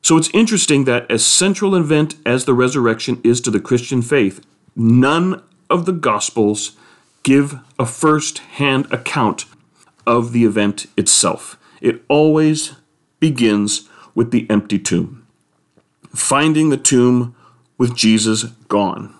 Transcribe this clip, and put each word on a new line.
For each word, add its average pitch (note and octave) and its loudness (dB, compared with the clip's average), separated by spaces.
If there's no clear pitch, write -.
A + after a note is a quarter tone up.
So - 2
it's D#3+ 0
interesting F#3+ 2
that B2 -2
as A2 0
central F#3+ 0
an F3+ 2
event D#3 0
as B2+ -2
the C3 2
resurrection B2 0
is A#2+ 2
to B2 -2
the G#2 0
Christian B2 -2
faith, A#2 -2
none C3+ 2
of F3 0
the F#3 -2
Gospels G#2+ -2
give C#3 0
a C3 -2
first-hand C#3+ -2
account A#2+ -4
of A#2 0
the A#2+ 2
event G2+ -2
itself. - -2
It B2+ -2
always D#3 2
begins A2 0
with A#2 -2
the A2+ 0
empty G2+ 0
tomb, - -4
finding D#3 0
the C#3 0
tomb B2 2
with A#2+ 0
Jesus A2 0
gone. G2+ -4